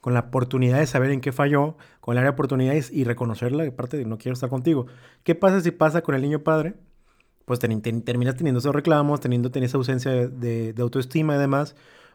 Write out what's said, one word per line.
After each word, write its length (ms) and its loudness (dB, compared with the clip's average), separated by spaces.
con 120 -2
la 80 4
oportunidad 580 2
de 80 4
saber 240 2
en 100 0
qué 120 -2
falló, 420 2
con 140 -4
el 60 2
área 120 4
de 40 -2
oportunidades 560 0
y 120 0
reconocerla, 640 -2
aparte 300 -8
de, 80 -4
"No 120 -6
quiero 160 -6
estar 160 -6
contigo". 360 0
¿Qué 120 2
pasa 240 4
si 120 0
pasa 300 2
con 140 -2
el 60 0
niño 220 -2
padre? 320 0
Pues 140 -2
ten-, 220 0
ten-, 220 -4
terminas 320 0
teniendo 240 0
esos 160 0
reclamos, 460 2
teniendo, 280 0
ten-, 140 -2
esa 140 -2
ausencia 340 -2
de, 160 0
de, 460 -4
de 100 -4
autoestima 520 0
y 40 2
demás, 360 0